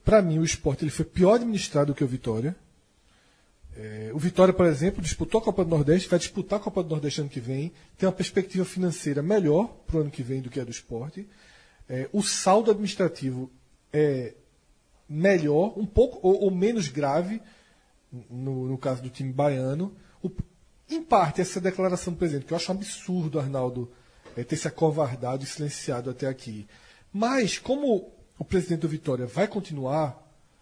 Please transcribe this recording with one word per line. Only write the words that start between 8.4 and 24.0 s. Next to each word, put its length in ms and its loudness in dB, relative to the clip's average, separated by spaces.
financeira 560 -2
melhor 460 4
pro 140 0
ano 100 -2
que 120 -6
vem 200 -4
do 80 -10
que 100 -6
a 40 -4
do 60 -10
Sport. 500 -10
É, 240 -4
o 100 2
saldo 480 4
administrativo 800 -2
é 440 2
melhor, 720 4
um 80 -2
pouco 360 4
ou, 200 4
ou 80 4
menos 380 2
grave, 520 0
no, 380 -6
no 80 -4
caso 260 -4
do 60 -8
time 240 -8
baiano. 600 0
O, 80 -4
em 120 -4
parte, 380 2
essa 180 -4
declaração 540 -2
do 60 -8
presidente, 260 -2
que 80 -10
eu 40 0
acho 140 -4
um 40 -2
absurdo, 640 -4
Arnaldo, 500 -4